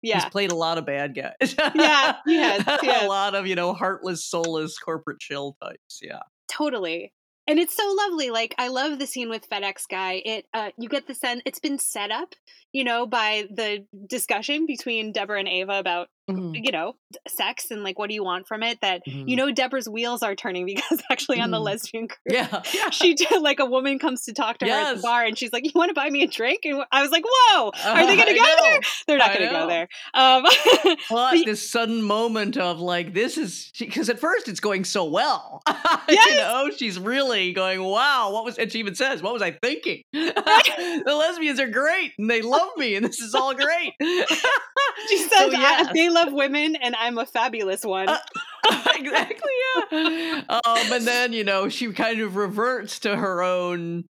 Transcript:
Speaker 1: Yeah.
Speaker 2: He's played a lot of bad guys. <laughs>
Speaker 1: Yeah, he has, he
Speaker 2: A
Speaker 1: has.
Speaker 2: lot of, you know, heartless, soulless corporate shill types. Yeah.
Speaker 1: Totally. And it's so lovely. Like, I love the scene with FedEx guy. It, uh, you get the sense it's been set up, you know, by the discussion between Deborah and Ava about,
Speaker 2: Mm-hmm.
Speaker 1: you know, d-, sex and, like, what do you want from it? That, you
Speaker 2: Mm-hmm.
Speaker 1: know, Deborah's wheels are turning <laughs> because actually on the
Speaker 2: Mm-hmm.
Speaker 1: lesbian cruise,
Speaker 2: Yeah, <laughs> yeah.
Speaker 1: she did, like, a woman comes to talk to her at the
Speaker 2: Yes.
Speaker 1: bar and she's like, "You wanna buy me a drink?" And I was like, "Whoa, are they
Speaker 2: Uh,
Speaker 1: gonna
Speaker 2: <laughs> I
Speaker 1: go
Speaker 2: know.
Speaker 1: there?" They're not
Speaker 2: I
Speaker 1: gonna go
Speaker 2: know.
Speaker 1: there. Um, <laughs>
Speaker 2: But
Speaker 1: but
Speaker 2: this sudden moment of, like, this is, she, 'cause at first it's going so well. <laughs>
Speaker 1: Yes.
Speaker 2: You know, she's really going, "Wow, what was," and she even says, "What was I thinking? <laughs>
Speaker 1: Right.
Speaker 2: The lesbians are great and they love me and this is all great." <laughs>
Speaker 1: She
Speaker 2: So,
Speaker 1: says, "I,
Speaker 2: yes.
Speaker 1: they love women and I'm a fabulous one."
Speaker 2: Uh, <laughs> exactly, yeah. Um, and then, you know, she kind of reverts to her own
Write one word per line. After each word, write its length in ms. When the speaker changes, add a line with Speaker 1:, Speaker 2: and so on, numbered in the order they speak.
Speaker 1:
Yeah. 200
Speaker 2:
He's 80
played 220
a 40
lot 220
of 80
bad 300
guys. 260
<laughs> 140
Speaker 1:
Yeah, 400
he 100
has, 280
he 80
Speaker 2:
A 40
Speaker 1:
has. 160
Speaker 2:
lot 260
of, 120
you 80
know, 180
heartless, 520
soulless 520
corporate 440
shill 420
types. 380
Yeah. 200
Speaker 1:
Totally. 640
And 100
it's 180
so 220
lovely. 320
Like, 300
I 80
love 320
the 80
scene 220
with 200
FedEx 400
guy. 340
It, 300
uh, 240
you 100
get 200
the 80
sense 300
it's 140
been 200
set 320
up, 240
you 100
know, 240
by 440
the 340
discussion 600
between 440
Deborah 280
and 100
Ava 300
about, 280
Speaker 2:
Mm-hmm. 340
Speaker 1:
you 80
know, 220
d-, 60
sex 440
and, 120
like, 140
what 100
do 60
you 100
want 240
from 140
it? 220
That, 240
you 80
Speaker 2:
Mm-hmm. 200
Speaker 1:
know, 160
Deborah's 380
wheels 320
are 140
turning 300
<laughs> 20
because 340
actually 300
on 80
the 80
Speaker 2:
Mm-hmm. 60
Speaker 1:
lesbian 440
cruise, 120
Speaker 2:
Yeah, 380
<laughs> 80
yeah. 160
Speaker 1:
she 240
did, 260
like, 180
a 60
woman 320
comes 280
to 80
talk 260
to 80
her 40
at 180
the 80
Speaker 2:
Yes. 40
Speaker 1:
bar 240
and 100
she's 160
like, 140
"You 80
wanna 220
buy 120
me 140
a 60
drink?" 380
And 260
I 100
was 80
like, 180
"Whoa, 440
are 220
they 80
Speaker 2:
Uh, 20
Speaker 1:
gonna 160
Speaker 2:
<laughs> 0
I 40
Speaker 1:
go 80
Speaker 2:
know. 260
Speaker 1:
there?" 100
They're 100
not 140
Speaker 2:
I 80
Speaker 1:
gonna 100
go 120
Speaker 2:
know. 80
Speaker 1:
there. 180
Um, 300
<laughs> 400
Speaker 2:
But 140
Speaker 1:
but 360
Speaker 2:
this 220
sudden 360
moment 540
of, 220
like, 360
this 240
is, 340
she, 140
'cause 240
at 80
first 280
it's 120
going 260
so 200
well. 600
<laughs> 40
Speaker 1:
Yes. 200
Speaker 2:
You 80
know, 380
she's 240
really 540
going, 300
"Wow, 500
what 120
was," 140
and 120
she 60
even 160
says, 300
"What 100
was 80
I 100
thinking? 440
<laughs> 60
Speaker 1:
Right. 920
Speaker 2:
The 100
lesbians 440
are 80
great 520
and 100
they 140
love 340
me 180
and 80
this 160
is 140
all 220
great." 440
<laughs> 280
Speaker 1:
She 120
Speaker 2:
So, 100
Speaker 1:
says, 240
"I, 60
Speaker 2:
yes. 340
Speaker 1:
they 160
love 240
women 420
and 200
I'm 240
a 60
fabulous 600
one." 240
Speaker 2:
Uh, 80
<laughs> 60
exactly, 560
yeah. 580
Um, 420
and 160
then, 260
you 100
know, 260
she 240
kind 280
of 140
reverts 640
to 160
her 260
own 640